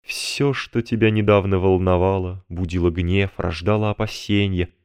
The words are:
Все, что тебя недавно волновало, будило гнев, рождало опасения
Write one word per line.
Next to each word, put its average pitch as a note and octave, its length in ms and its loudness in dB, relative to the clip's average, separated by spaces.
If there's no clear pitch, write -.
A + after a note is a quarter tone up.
Все, - 520 -4
что - 280 -4
тебя A2+ 300 2
недавно G2+ 480 2
волновало, F#2 880 2
будило F2 440 -2
гнев, F#2 440 0
рождало F#2 540 -2
опасения G2+ 760 -2